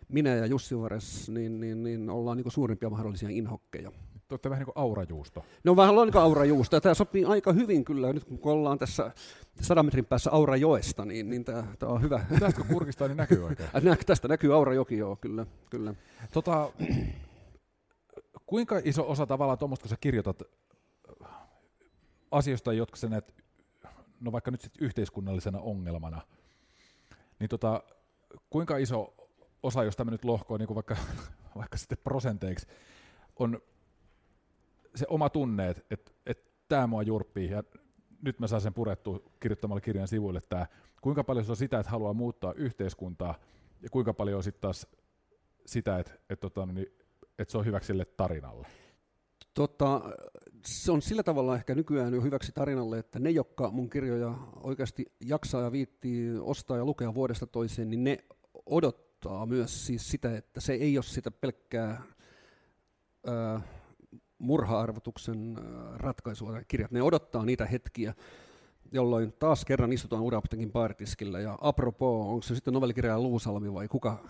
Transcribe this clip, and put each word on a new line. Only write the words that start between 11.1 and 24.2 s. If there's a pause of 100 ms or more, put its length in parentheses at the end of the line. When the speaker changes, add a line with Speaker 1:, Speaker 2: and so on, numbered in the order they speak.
Speaker 1:
niin
tää, (120)
tää
on
hyvä. (160)
Speaker 2:
Tästä
kun
kurkistaa,
niin
näkyy
oikein.
Speaker 1:
<laughs>
Nä-, (100)
tästä
näkyy
Aurajoki,
joo,
kyllä, (240)
kyllä. (380)
Speaker 2:
Tota, (1700)
kuinka
iso
osa
tavallaan
tuommoista,
kun
sä
kirjoitat, (1900)
asioista,
jotka
sä
näet, (840)